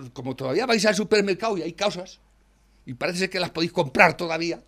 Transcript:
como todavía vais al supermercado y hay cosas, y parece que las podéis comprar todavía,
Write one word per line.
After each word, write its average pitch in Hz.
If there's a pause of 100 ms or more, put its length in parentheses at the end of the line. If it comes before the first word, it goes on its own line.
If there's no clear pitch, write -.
(140)
como 127
todavía 139
vais 226
al 214
supermercado 208
y 156
hay 175
cosas, 190 (640)
y 127
parece 175
que 185
las 165
podéis 170
comprar 170
todavía, 165